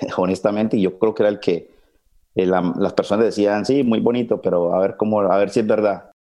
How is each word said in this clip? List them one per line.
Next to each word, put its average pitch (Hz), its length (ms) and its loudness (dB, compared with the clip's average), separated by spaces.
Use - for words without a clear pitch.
<laughs> - 160 -8
honestamente, 104 640 0
y 98 40 2
yo 92 160 0
creo 110 160 0
que - 80 0
era 104 80 4
el 101 80 -4
que, 85 320 -2
eh, 92 120 2
la, 90 320 0
las 95 160 -2
personas 107 320 0
decían, 104 400 0
"Sí, 139 160 2
muy 113 180 0
bonito, 120 400 -2
pero 87 340 0
a 92 60 2
ver 95 160 -2
cómo, 107 240 0
a 95 160 2
ver 101 140 0
si 120 100 0
es 110 60 -2
verdad". 104 440 -2